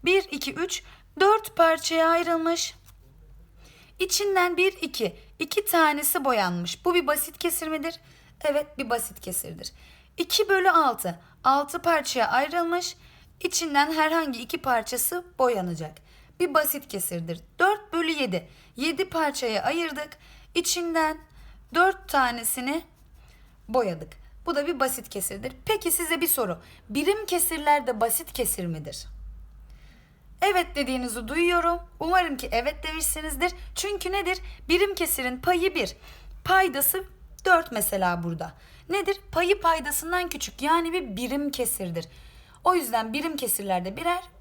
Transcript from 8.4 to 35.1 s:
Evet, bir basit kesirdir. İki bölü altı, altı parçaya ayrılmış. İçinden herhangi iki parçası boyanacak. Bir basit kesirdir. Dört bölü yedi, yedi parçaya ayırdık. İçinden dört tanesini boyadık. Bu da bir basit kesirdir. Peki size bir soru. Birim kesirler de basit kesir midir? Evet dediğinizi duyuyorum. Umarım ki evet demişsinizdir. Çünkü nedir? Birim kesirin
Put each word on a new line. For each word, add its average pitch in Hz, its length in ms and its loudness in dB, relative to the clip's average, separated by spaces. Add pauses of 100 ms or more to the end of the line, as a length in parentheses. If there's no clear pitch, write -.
Evet, 294 380 -2
bir 247 120 -4
basit 233 300 -4
kesirdir. - 520 -8 (440)
İki 415 320 0
bölü 381 220 4
altı, 254 480 2 (260)
altı 285 380 2
parçaya 294 460 2
ayrılmış. 339 680 0 (440)
İçinden 311 520 0
herhangi 311 500 0
iki 247 160 -6
parçası 247 640 -2 (140)
boyanacak. 180 540 0 (480)
Bir 349 140 0
basit 302 340 2
kesirdir. 170 520 -6 (180)
Dört 403 340 2
bölü 330 200 0
yedi, 214 360 -2 (280)
yedi 330 320 -2
parçaya 277 540 -2
ayırdık. 302 460 -2 (460)
İçinden 330 640 0 (560)
dört 370 340 2
tanesini 254 720 0 (840)
boyadık. 196 440 -2 (340)
Bu 339 80 -2
da 285 120 0
bir 302 140 -2
basit 262 280 -2
kesirdir. 208 440 -6 (120)
Peki 427 260 0
size 330 300 0
bir 339 80 0
soru. 185 340 -2 (260)
Birim 381 380 0
kesirler 294 600 2
de 233 140 -2
basit 233 320 0
kesir 190 340 -2
midir? 156 400 -8 (1400)
Evet 370 320 2
dediğinizi 254 540 -4
duyuyorum. 339 500 2 (220)
Umarım 330 360 2
ki 247 160 -8
evet 247 300 0
demişsinizdir. 311 680 -2 (220)
Çünkü 392 380 -4
nedir? 370 260 -2 (300)
Birim 381 260 4
kesirin 254 460 -2